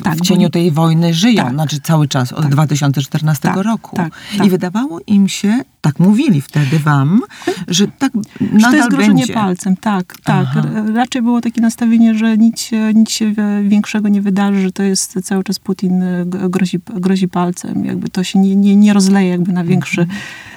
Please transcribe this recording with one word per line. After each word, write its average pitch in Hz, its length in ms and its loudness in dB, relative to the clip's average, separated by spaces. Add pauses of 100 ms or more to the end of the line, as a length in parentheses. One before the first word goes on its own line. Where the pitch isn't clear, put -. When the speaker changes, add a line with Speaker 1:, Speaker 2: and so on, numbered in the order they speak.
Speaker 1:
Tak, 151 120 -2
Speaker 2:
w 156 40 -4
Speaker 1:
bo 175 60 -2
Speaker 2:
cieniu 180 160 4
Speaker 1:
oni 175 100 2
Speaker 2:
tej 170 200 0
wojny 165 420 2
żyją, 208 300 2
Speaker 1:
Tak. 123 100 -4
Speaker 2:
znaczy 143 280 -4
cały 151 260 0
czas 127 260 -2
od - 80 -6
Speaker 1:
Tak. 147 100 0
Speaker 2:
dwa 147 160 2
tysiące 143 340 0
czternastego 156 540 -2
Speaker 1:
Tak, 190 100 -2
Speaker 2:
roku. - 300 -6
Speaker 1:
tak, 165 180 -4 (220)
Speaker 2:
I - 20 -4
Speaker 1:
tak. 202 120 4
Speaker 2:
wydawało 185 580 -2
im 202 220 4
się, 214 300 -2 (220)
tak 147 180 0
mówili 202 420 4
wtedy 147 380 0
wam, 147 420 2 (460)
że 185 200 0
tak - 240 -4 (300)
Speaker 1:
Że - 80 -2
to - 60 0
Speaker 2:
nadal 226 200 6
Speaker 1:
jest 247 140 2
grożenie 208 300 4
Speaker 2:
będzie. 233 140 -2
Speaker 1:
palcem, 190 440 -2
tak, 190 460 -4
tak. 143 260 0
Speaker 2:
Aha. 151 140 -2 (220)
Speaker 1:
R-, 214 100 -2
raczej 247 260 -2
było 240 200 0
takie 233 200 -2
nastawienie, 226 540 2
że 220 220 0
nic 226 240 2
się, 220 320 -2
nic 220 160 4
się 214 240 -2
we-, 208 300 -2
większego 208 460 0
nie 202 120 2
wydarzy, 202 400 0
że 185 100 0
to 196 120 -4
jest 190 400 -2
cały 190 200 -4
czas 190 160 -6
Putin, 185 440 -2
e, 180 220 -4
g-, 185 240 -4
grozi, 180 300 -2 (160)
grozi 185 320 0
palcem, - 580 -4
jakby - 240 -6
to 185 140 -4
się - 160 0
nie, 196 160 2
nie, 202 200 4
nie 208 180 6
rozleje 196 360 2
jakby 180 240 -2
na 180 100 -2
większy, 175 380 0
Speaker 2:
Mhm. 185 180 -4 (380)